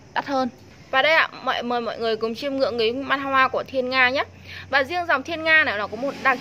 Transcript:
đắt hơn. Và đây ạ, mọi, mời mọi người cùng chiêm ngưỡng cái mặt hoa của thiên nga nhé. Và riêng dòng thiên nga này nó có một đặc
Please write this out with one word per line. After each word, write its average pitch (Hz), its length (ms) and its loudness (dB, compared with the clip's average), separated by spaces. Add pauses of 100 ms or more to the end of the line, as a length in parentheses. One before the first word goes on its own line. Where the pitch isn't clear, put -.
(140)
đắt - 120 0
hơn. 262 240 0 (420)
Và 269 100 -4
đây 311 120 2
ạ, 302 160 2 (140)
mọi, 247 200 -4
mời 240 180 -4
mọi 226 180 -6
người 226 160 -2
cùng 226 200 -6
chiêm 277 200 -6
ngưỡng 240 220 0
cái 226 160 0
mặt 269 240 -2
hoa 269 300 2
của 208 200 -2
thiên 254 220 -2
nga 254 200 4
nhé. 285 140 0 (460)
Và 269 140 4
riêng 349 240 -2
dòng 285 160 2
thiên 320 200 -6
nga 311 200 6
này 277 140 0
nó 202 100 -2
có 208 80 -8
một 262 180 -4 (100)
đặc 254 180 4